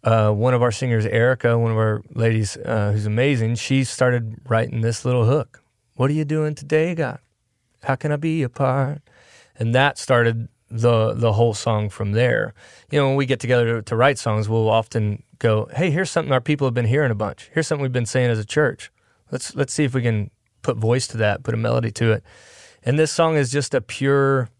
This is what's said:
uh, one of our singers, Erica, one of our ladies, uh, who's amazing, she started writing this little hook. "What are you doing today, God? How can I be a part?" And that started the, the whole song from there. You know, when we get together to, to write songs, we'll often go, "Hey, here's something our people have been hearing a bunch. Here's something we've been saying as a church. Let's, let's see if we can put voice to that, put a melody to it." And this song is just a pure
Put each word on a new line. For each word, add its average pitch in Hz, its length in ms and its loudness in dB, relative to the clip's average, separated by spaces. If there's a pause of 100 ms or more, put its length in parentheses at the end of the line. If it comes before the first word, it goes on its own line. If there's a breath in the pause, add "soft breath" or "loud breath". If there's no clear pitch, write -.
uh, 110 300 4
one 110 220 2
of 120 80 2
our 120 100 2
singers, 117 340 0
Erica, 117 520 2
one 117 120 0
of 110 60 -2
our 110 260 0 (120)
ladies, 113 420 0
uh, 104 360 -2
who's 104 140 0
amazing, 117 500 0
she 135 280 0
started 120 520 0 (120)
writing 113 320 0
this 113 240 -2
little 123 220 2
hook. 135 360 -2 (320)
"What 135 160 0
are 151 40 0
you 156 100 0
doing 151 300 -2
today, 156 400 0
God? 147 240 -4 (680)
How 135 120 0
can 147 160 -4
I 147 40 0
be 160 260 -2
a 123 60 -2
part?" 135 540 -2 (560 soft breath)
And 117 160 0
that 135 240 2
started 117 500 0 (220)
the, 113 420 2
the 113 220 0
whole 117 200 2
song 107 360 -2
from 101 220 -6
there. 110 420 0 (360 loud breath)
You 147 80 0
know, 143 100 2
when 135 80 0
we 139 100 0
get 127 120 0
together 120 380 0
to, 110 60 -6
to - 140 -6
write 127 220 4
songs, 107 300 -2
we'll 113 220 0
often 107 520 0 (160)
go, 110 360 0
"Hey, 139 160 0
here's 170 200 -2
something 151 220 -2
our 127 80 2
people 143 260 -2
have 120 80 0
been 120 120 0
hearing 131 260 2
a - 20 0
bunch. 101 380 -6
Here's 156 160 -2
something 143 140 -2
we've 131 100 -2
been 123 140 -2
saying 123 240 0
as 113 80 0
a 107 60 -4
church. - 460 -2 (400)
Let's, - 240 -8
let's 139 180 -4
see 151 120 0
if 123 100 0
we 127 80 0
can 107 280 -2 (320)
put 120 140 -2
voice 117 320 0
to - 100 -12
that, 107 260 0
put 117 100 -2
a 113 40 -2
melody 113 340 -2
to 117 180 2
it." - 140 0 (580 loud breath)
And 139 160 0
this 156 140 2
song 160 240 2
is 135 140 0
just 139 240 -2
a 127 60 2
pure 135 680 0 (120)